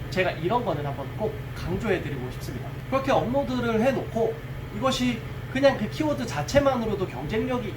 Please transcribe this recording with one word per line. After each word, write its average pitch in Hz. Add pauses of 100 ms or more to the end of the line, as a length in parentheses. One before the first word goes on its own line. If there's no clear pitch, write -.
(100)
제가 180
이런 190
거는 147
한번 135 (100)
꼭 - (220)
강조해드리고 160
싶습니다. - (220)
그렇게 269
업로드를 233
해놓고 226 (420)
이것이 247 (320)
그냥 269
그 214
키워드 285
자체만으로도 240
경쟁력이 220